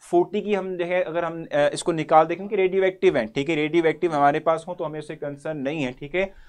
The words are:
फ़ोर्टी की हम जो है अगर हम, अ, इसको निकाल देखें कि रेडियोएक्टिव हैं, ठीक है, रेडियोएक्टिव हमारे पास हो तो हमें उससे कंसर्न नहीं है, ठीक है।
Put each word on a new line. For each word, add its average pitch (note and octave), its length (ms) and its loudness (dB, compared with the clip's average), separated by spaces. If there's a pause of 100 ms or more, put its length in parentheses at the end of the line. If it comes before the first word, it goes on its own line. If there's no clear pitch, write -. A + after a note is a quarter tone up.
(100)
फ़ोर्टी F3 300 2
की G3+ 140 -2
हम F#3 220 -4
जो E3+ 80 -4
है F3+ 180 0
अगर E3+ 220 -2
हम, E3 200 -6
अ, D3 280 2
इसको D3+ 200 -4
निकाल D#3+ 340 4
देखें F3 220 -6
कि G#3+ 80 -4
रेडियोएक्टिव F#3+ 600 2
हैं, A2+ 160 -2
ठीक C#3+ 160 -2
है, E3+ 60 0
रेडियोएक्टिव D#3 600 2
हमारे D3 260 4
पास D#3+ 280 0
हो F3+ 60 -8
तो F3 100 -6
हमें D3+ 140 -8
उससे D3+ 180 -10
कंसर्न D3 400 -8
नहीं C#3+ 260 -4
है, B2+ 100 -4
ठीक C#3+ 220 -12
है। F#3+ 200 -2 (140)